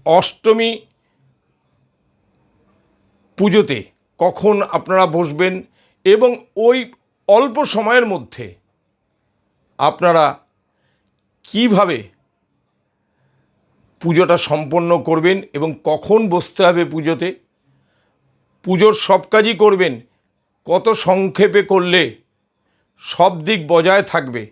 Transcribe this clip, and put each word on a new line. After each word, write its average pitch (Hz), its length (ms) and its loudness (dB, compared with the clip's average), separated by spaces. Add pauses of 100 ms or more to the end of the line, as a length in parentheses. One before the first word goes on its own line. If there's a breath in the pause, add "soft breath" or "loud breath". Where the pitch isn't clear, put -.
অষ্টমী 220 760 0 (2500)
পুজোতে 180 480 0 (340)
কখন 202 440 0
আপনারা 180 440 -2
বসবেন 170 580 -4 (400)
এবং 226 420 2 (100)
ওই 240 360 0 (360)
অল্প 247 360 2
সময়ের 226 420 0
মধ্যে 120 480 -10 (1200)
আপনারা 156 600 0 (1080)
কিভাবে 196 580 0 (2000)
পুজোটা 170 360 2
সম্পন্ন 165 640 -2
করবেন 165 400 0 (100)
এবং 151 220 -6 (100)
কখন 196 440 0
বসতে 175 380 -2
হবে 175 180 2
পুজোতে, 156 500 -4 (1300)
পুজোর 185 320 2
সব 190 260 0 (100)
কাজই 220 240 2
করবেন 180 460 0 (640)
কত 185 240 -2
সংক্ষেপে 190 720 0
করলে 180 540 0 (800)
সব 175 460 -2
দিক 175 220 -4
বজায় 175 360 2
থাকবে 127 500 -8